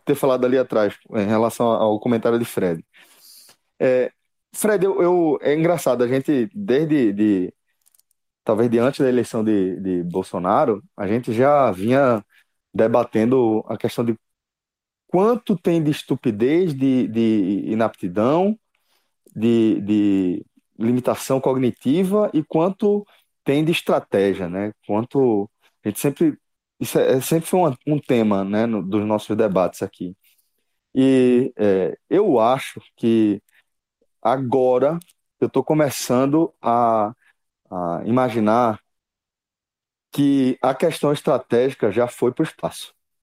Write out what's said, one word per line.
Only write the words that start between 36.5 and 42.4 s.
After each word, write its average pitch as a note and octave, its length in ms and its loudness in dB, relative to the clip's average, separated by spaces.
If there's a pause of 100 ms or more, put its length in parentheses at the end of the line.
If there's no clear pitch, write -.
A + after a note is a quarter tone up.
a, A#2 520 0 (560)
a F2 360 -6
imaginar A#2 720 0 (1300)
que C#3 520 0
a C3 120 2
questão D3+ 380 0
estratégica C3 800 0
já A#2 160 0
foi B2 240 -2
pro D#3+ 120 -2